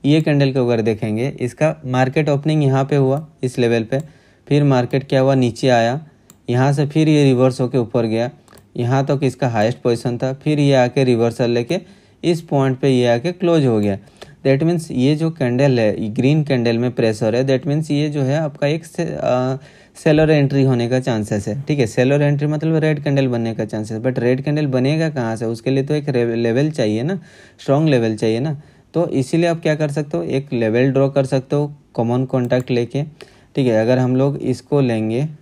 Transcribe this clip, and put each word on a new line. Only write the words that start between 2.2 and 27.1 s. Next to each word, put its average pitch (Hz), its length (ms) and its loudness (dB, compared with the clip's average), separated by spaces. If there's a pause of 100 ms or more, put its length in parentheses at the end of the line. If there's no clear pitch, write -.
ओपनिंग 151 360 0
यहाँ 135 200 2
पे 139 120 0
हुआ 139 320 0 (140)
इस 127 160 -4
लेवल 117 260 2
पे, 131 160 -4 (480)
फिर 147 160 2
मार्केट 131 440 0
क्या 135 120 2
हुआ, 135 140 2
नीचे 127 340 0
आया, 123 380 2 (440)
यहाँ 131 220 2
से 143 140 0
फिर 156 220 2
ये 147 160 4
रिवर्स 127 360 2
होके 131 180 0
ऊपर 117 280 0
गया, 113 240 -2 (460)
यहाँ 131 300 0
तक 143 160 -2
इसका 131 260 -2
हाईएस्ट 113 300 0
पोजीशन 120 400 -2
था, 131 140 -4
फिर 147 280 -2
ये 139 140 4
आके 127 300 2
रिवर्सल 117 460 2
लेके 120 280 -2 (460)
इस 165 160 0
पॉइंट 135 400 -2
पे 139 80 2
ये 123 180 4
आके 120 260 0
क्लोज 170 340 2
हो 113 140 2
गया। 101 180 0 (480)
That 139 220 2
means 165 220 -2
ये 131 260 2
जो 165 140 -2
कैंडल 127 500 0
है, 107 220 0
ये 113 60 -4
ग्रीन 135 360 0
कैंडल 120 340 0
में 123 120 0
प्रेशर 113 460 0
है, 131 100 0
that 135 260 0
means 156 180 -4
ये 147 180 0
जो 147 140 -4
है 135 160 0
आपका 147 280 -4
एक 160 180 -2
से, - 200 -8
अ, 131 520 -2 (460)
सेलर 156 280 4
एंट्री 139 320 2
होने 123 260 2
का 127 120 0
चांसेस 110 480 -2
है, 110 140 -6
ठीक 147 160 -2
है। 123 80 2
सेलर 135 360 2
एंट्री 143 240 0
मतलब 156 300 -2
रेड 156 280 0
कैंडल 139 240 0
बनने 117 260 -2
का 110 100 -4
चांसेस, 107 380 -6
but 123 160 -2
रेड 123 260 0
कैंडल 151 220 -2
बनेगा 139 440 0
कहाँ 117 260 -4
से? 110 80 -6
उसके 113 260 -4
लिए 135 140 0
तो 147 100 -2
एक 143 140 -4
रे-, 120 280 0
लेवल 117 340 0
चाहिए 113 320 -2
ना, 175 160 -4 (420)